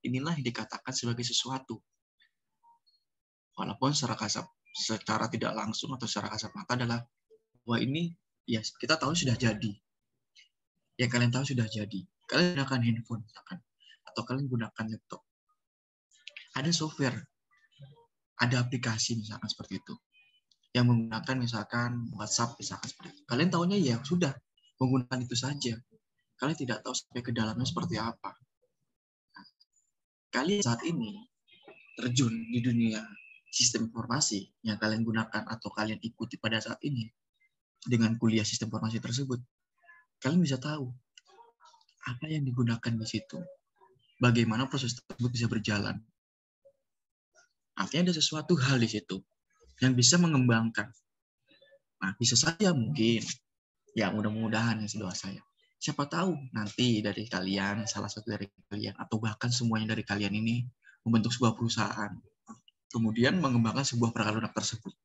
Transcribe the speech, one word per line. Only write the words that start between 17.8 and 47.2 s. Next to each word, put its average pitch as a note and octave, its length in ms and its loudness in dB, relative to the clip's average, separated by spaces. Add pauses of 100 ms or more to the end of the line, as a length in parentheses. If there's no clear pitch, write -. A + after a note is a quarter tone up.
ada B2 220 2
aplikasi, A#2+ 580 -2
misalkan G#2+ 300 -10
seperti - 340 -8
itu. - 100 -12 (800)
Yang B2 120 6 (100)
menggunakan, A2+ 460 0
misalkan, A#2+ 500 -2 (240)
WhatsApp, A#2 420 -2
misalkan - 320 -10
seperti - 280 -14
itu. - 100 -20
Kalian C#3+ 260 2
tahunya F3+ 280 2
ya B2+ 240 4
sudah, F3 280 2 (480)
menggunakan B2+ 440 2
itu A#2+ 120 -4
saja. C3 380 -2 (640)
Kalian D#3 180 0
tidak B2 300 -4
tahu B2+ 80 -6
sampai - 300 -6
ke B2 100 -4
dalamnya A2+ 320 0
seperti - 320 -2
apa. A2 380 -6 (1900)
Kalian F3 320 2
saat - 240 0
ini A2+ 400 -4 (720)
terjun B2 340 2 (220)
di B2 80 0
dunia A#2 400 2 (480)
sistem - 400 2
informasi A2+ 560 -2 (160)
yang A2 160 -2
kalian G#2+ 240 0
gunakan A2 480 -2
atau - 240 -8
kalian G#2+ 320 -2
ikuti A#2 320 -8
pada A2 240 -2
saat - 240 -8
ini A#2+ 240 -2 (720)
dengan A2+ 400 2
kuliah A2 240 4
sistem A2 240 -4
informasi A2 320 -2
tersebut, B2 400 -4 (800)
kalian E3+ 240 4
bisa C3 160 0
tahu D3 320 -6 (1120)
apa B2 240 -8
yang D#3 160 -2
digunakan A#2 480 0
di A2+ 160 -2
situ, - 320 -6 (800)
bagaimana A#2 480 4
proses C3 320 -4
tersebut - 320 -4
bisa A#2 160 0
berjalan. G#2 480 0 (1800)